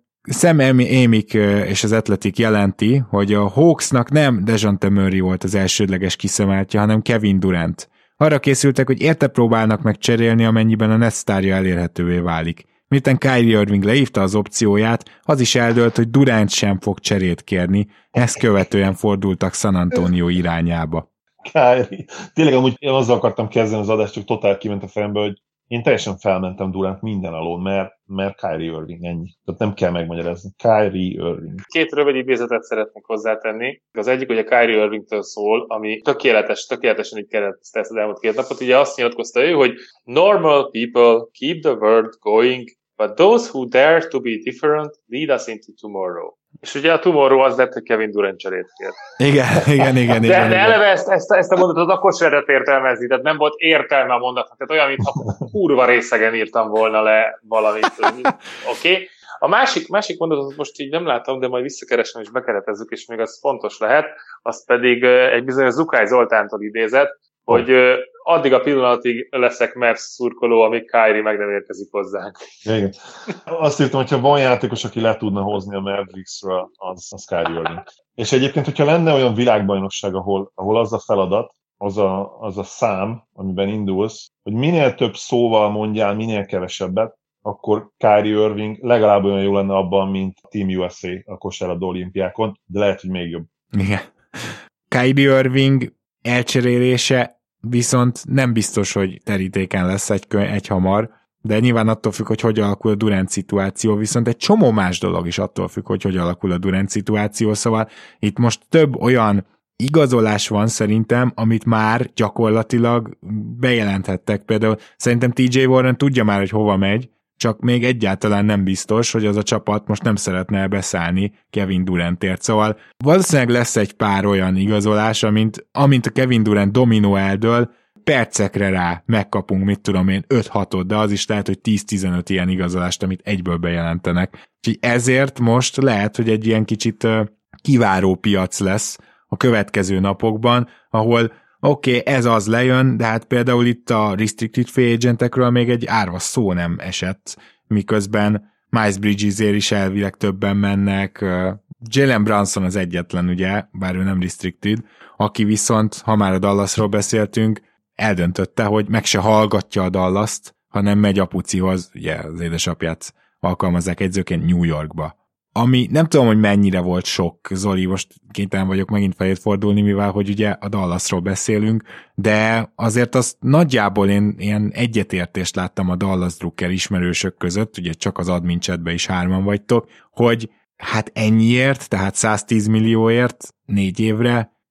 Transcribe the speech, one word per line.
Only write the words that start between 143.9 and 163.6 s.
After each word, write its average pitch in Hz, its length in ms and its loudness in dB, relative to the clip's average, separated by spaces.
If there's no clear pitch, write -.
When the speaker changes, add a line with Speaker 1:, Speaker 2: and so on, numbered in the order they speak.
Speaker 1:
restricted 110 500 -4
free 120 260 2
agentekről 123 560 0
még 120 200 2
egy 117 160 -2
árva 92 340 -2
szó 101 340 -2
nem 87 260 -2
esett, - 580 -8
miközben 104 840 0
Miles 104 280 0
Bridgesért 104 580 0
is 104 160 -2
elvileg 98 440 -2
többen 101 420 -2
mennek, 98 640 0
ö, 92 280 -2
Jalen 127 340 2
Brunson 101 400 0
az 92 120 -2
egyetlen, 87 540 -4
ugye, 92 420 -2
bár 92 240 -6
ő 92 80 -2
nem 95 180 -2
restricted, 92 560 -4
aki 104 260 -2
viszont, 107 640 0
ha 110 100 2
már 98 180 2
a 92 60 0
Dallasról 101 480 0
beszéltünk, 107 760 -2
eldöntötte, 92 680 -2
hogy 104 260 -2
meg 107 160 -2
se 104 140 0
hallgatja 107 640 0
a 92 60 -2
Dallast, 95 640 -2
hanem 101 320 0
megy 101 200 4
apucihoz, 92 760 -2
ugye 78 200 -6
az 78 260 -12
édesapját 82 720 -6
alkalmazzák 87 600 -2